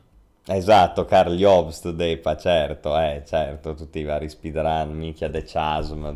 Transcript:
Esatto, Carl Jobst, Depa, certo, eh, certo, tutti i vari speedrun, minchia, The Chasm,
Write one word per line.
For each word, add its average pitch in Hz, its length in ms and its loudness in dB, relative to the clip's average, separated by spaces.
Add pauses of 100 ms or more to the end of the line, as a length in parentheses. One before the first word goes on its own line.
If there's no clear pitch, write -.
(500)
Esatto, 92 540 4
Carl 87 320 4
Jobst, 87 540 4
Depa, 82 480 -2
certo, 76 600 0
eh, 73 280 -2
certo, 76 480 -4
tutti 78 240 -14
i 76 60 -6
vari 76 260 -6
speedrun, 78 600 -4
minchia, 78 360 -8
The 78 140 -6
Chasm, 78 720 -6